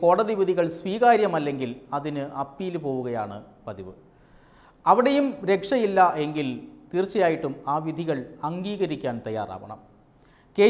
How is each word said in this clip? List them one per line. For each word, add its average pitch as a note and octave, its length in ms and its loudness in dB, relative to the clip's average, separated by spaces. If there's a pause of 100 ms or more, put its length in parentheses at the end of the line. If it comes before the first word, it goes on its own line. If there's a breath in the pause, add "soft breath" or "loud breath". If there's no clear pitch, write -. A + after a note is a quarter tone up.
കോടതി G#3 300 4
വിധികൾ F3+ 340 2
സ്വീകാര്യമല്ലെങ്കിൽ E3 1080 0 (220)
അതിന് C#3+ 260 -6 (180)
അപ്പീൽ F3 360 -8
പോവുകയാണ് A#2+ 680 -6 (240)
പതിവ്. F#2+ 260 -12 (960 soft breath)
അവിടെയും C#4 360 4 (240)
രക്ഷയില്ല G3 640 4 (100)
എങ്കിൽ D3+ 240 -2 (460)
തീർച്ചയായിട്ടും F3 640 0 (120)
ആ C#3+ 80 0 (120)
വിധികൾ D#3+ 300 -2 (320)
അംഗീകരിക്കാൻ E3+ 760 -4
തയ്യാറാവണം. G#2 520 -8 (800 soft breath)
കെ G#3 100 8